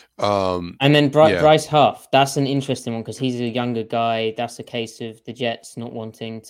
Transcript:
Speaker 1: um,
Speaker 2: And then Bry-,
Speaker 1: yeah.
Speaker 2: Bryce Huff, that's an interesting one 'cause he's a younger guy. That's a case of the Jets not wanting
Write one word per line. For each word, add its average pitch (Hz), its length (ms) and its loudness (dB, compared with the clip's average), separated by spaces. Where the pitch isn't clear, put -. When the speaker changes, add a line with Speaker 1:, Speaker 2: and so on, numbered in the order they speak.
Speaker 1:
um, 92 640 -2
Speaker 2:
And 139 140 4
then 147 140 4
Bry-, 147 240 6
Speaker 1:
yeah. - 20 2
Speaker 2:
Bryce 151 320 4
Huff, 139 460 2
that's 135 240 2
an 139 100 0
interesting 131 480 -4
one 113 80 -6
'cause 110 160 -12
he's 127 220 -4
a 120 80 -4
younger 120 340 -4
guy. 113 540 -2
That's 117 240 -8
a - 20 -14
case 113 380 -10
of 113 240 -12
the 120 80 -14
Jets 117 440 -6
not 117 160 -10
wanting 113 580 -12